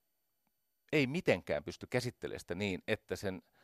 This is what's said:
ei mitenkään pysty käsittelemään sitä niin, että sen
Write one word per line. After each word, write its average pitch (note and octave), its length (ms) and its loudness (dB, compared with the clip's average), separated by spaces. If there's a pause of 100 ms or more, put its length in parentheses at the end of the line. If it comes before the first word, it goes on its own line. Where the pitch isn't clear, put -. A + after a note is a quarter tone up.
(920)
ei C#3+ 160 6
mitenkään G2+ 560 0
pysty - 260 -10
käsittelemään B2 500 -2
sitä - 160 -6
niin, F#2+ 320 -2
että G#2+ 280 -2
sen F#2 260 -6 (220)